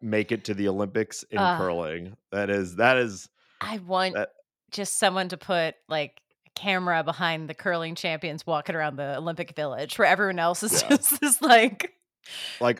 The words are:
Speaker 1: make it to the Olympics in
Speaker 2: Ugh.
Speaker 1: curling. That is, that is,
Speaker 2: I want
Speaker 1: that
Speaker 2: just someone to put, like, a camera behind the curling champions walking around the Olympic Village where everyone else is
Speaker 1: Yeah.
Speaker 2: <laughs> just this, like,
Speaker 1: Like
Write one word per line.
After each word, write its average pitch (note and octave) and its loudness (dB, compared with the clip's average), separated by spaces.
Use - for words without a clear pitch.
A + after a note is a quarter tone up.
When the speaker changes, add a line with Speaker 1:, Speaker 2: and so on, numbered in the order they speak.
Speaker 1:
make G#2+ -2
it A2 -4
to G#2+ -4
the G2 0
Olympics G2+ -4
in - -6
Speaker 2:
Ugh. F3 2
Speaker 1:
curling. E2+ -4
That G2+ -2
is, F#2+ -2
that B2 6
is, A2 -2
Speaker 2:
I G#3+ -8
want F#3 -2
Speaker 1:
that - -4
Speaker 2:
just - -6
someone F#3 2
to F3 -8
put, E3 -2
like, D3+ -4
a - -20
camera F3+ 0
behind D#3+ -2
the D#3 -10
curling E3+ -4
champions D#3+ -6
walking E3 -2
around D3+ -2
the C#3 -4
Olympic D#3+ -6
Village C#3+ -6
where G#3+ 6
everyone F#3 4
else E3+ 2
is - 0
Speaker 1:
Yeah. - -2
Speaker 2:
<laughs> C#4+ 8
just - 2
this, C#4+ 2
like, A#3 6
Speaker 1:
Like A#2+ 4